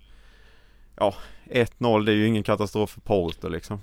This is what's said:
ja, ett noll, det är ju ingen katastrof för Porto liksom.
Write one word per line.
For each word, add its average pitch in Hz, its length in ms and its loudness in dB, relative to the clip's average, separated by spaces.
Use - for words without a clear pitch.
ja, 101 180 0
ett - 340 -2
noll, 110 260 4
det 113 60 4
är 107 40 4
ju 107 120 2
ingen 107 160 0
katastrof 104 460 -2
för - 120 -20
Porto 90 480 -2
liksom. 92 340 -10